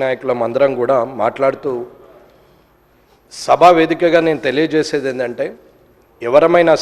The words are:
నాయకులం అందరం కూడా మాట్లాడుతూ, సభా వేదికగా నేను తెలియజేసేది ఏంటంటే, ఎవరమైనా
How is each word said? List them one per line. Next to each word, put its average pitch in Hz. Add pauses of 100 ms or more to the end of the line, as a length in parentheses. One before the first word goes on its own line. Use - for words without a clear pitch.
నాయకులం 127
అందరం 131 (100)
కూడా 131 (240)
మాట్లాడుతూ, 131 (1700)
సభా 139
వేదికగా 160
నేను 156
తెలియజేసేది 143
ఏంటంటే, 123 (840)
ఎవరమైనా 165